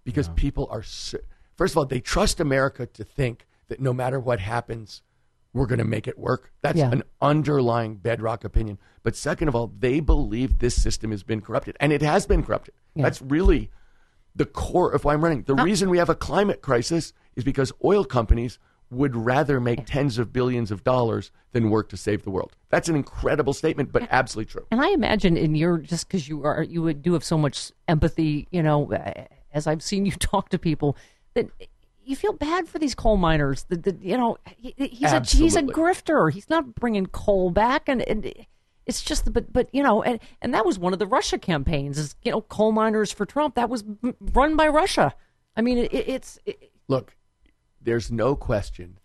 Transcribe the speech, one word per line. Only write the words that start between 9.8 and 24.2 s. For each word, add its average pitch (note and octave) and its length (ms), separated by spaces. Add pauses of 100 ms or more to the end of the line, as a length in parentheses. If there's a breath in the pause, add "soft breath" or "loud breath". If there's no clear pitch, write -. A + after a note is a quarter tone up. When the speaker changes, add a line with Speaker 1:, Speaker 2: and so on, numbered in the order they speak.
Speaker 1:
believe B2+ 600
this A#2+ 220
system A2 300
has G2+ 120
been A2 180
corrupted, A2+ 380
and D3 120
it D3 100
has D#3+ 240
been A#2 180
corrupted. - 300 (200)
Speaker 3:
Yeah. D3+ 100
Speaker 1:
That's C#3+ 180
really C#3 480 (680)
the D3 100
core - 460
of C#3+ 140
why C#3+ 80
I'm D3+ 100
running. D#3+ 200
The C3+ 120
Speaker 3:
Uh, C#3+ 80
Speaker 1:
reason F#3+ 260
we F3+ 80
have E3+ 120
a D#3+ 60
climate F#3+ 460
crisis C3+ 520 (220)
is B2+ 100
because C3+ 260 (120)
oil G3 200
companies A#2 560 (320)
would B2+ 240
rather C3 460
make A#2+ 240
tens C3 320
of A#2 160
billions B2 380
of G2 120
dollars A#2 480 (220)
than A2+ 160
work G#2+ 200
to G2 80
save G#2 260
the - 80
world. - 240 (140)
That's - 200
an E3 60
incredible C#3 580
statement, D#3 400
but A#2 100
Speaker 3:
And - 80
Speaker 1:
absolutely A#2+ 400